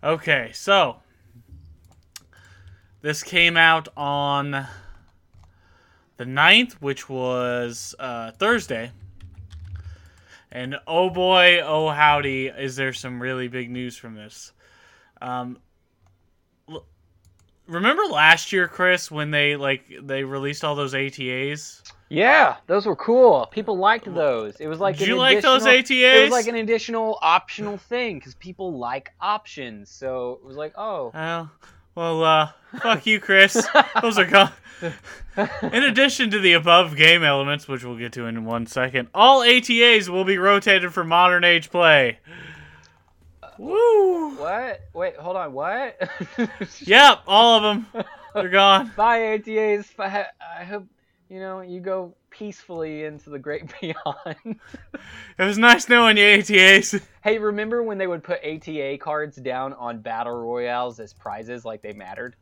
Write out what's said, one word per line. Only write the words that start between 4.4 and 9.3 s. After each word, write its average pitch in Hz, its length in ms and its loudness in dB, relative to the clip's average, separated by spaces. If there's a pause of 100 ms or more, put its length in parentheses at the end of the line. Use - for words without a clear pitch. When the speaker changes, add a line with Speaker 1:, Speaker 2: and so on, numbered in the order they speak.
Speaker 1:
the 120 100 -14
ninth, 170 560 2
which 139 260 -8
was, 123 920 -6
uh, 117 320 -12
Thursday. 139 580 -4 (1600)